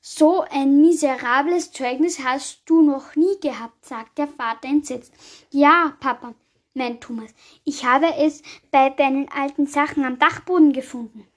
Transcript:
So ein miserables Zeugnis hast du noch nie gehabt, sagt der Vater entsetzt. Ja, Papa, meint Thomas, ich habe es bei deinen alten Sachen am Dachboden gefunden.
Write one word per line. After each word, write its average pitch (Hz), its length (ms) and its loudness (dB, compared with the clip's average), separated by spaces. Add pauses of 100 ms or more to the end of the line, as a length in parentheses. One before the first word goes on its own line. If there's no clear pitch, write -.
So 320 420 2
ein 277 380 2
miserables 294 920 0
Zeugnis 269 500 -4
hast 262 440 -6
du 330 160 4
noch 277 340 0
nie 381 240 0
gehabt, 233 440 -10
sagt 226 320 -16
der 294 120 -4
Vater 247 400 -8
entsetzt. 277 440 -4 (380)
Ja, 294 480 4
Papa, 240 360 -8 (380)
meint 240 280 -8
Thomas, 220 340 -14 (300)
ich 285 200 -8
habe 269 320 2
es 302 260 -2 (280)
bei 269 200 2
deinen 269 380 -2
alten 285 380 -4
Sachen 285 380 -2
am 254 160 -4
Dachboden 320 520 2
gefunden. 240 540 -10 (100)